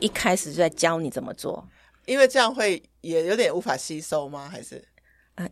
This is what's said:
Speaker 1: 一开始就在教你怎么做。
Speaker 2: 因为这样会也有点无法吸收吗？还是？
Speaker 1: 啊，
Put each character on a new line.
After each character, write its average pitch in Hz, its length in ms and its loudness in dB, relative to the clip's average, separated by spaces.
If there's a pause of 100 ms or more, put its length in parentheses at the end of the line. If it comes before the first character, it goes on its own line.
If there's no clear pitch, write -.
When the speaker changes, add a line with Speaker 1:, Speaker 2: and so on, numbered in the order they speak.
Speaker 1:
一 220 60 0
开 - 280 2
始 156 160 -6
就 143 60 -6
在 165 120 4
教 165 300 0
你 151 100 -4
怎 127 140 -8
么 131 100 -12
做。 - 340 -10 (380)
Speaker 2:
因 262 120 0
为 269 100 10
这 262 120 4
样 226 140 4
会 208 280 0 (200)
也 165 240 0
有 185 100 0
点 196 180 2
无 180 80 -2
法 131 140 0
吸 151 260 -8
收 147 260 -4
吗？ 143 240 -14
还 - 120 -14
是？ - 200 -18 (520)
Speaker 1:
啊， 180 160 -8